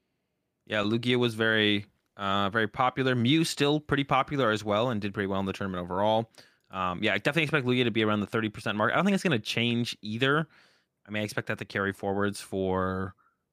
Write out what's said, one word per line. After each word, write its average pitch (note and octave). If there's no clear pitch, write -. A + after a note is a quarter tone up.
Yeah, G#2+
Lugia A#2
was A#2+
very, G#2+
uh, G2+
very A2
popular. B2+
Mew C3+
still D3
pretty C#3
popular C3+
as G#2
well G#2+
and G#2
did G2
pretty G2+
well G2
in G2
the F#2+
tournament F#2
overall. G#2
Um, F#2
yeah, G#2
I G2+
definitely D3
expect C#3
Lugia B2+
to A#2
be A2
around G#2+
the G2
thirty A2
percent G#2
mark. A2
I -
don't E3
think G3+
it's F3+
gonna C#3+
change A#2
either. C3+
I G#2
mean, G#2+
I -
expect G#2
that A2
to G#2+
carry G2
forwards G2+
for, F#2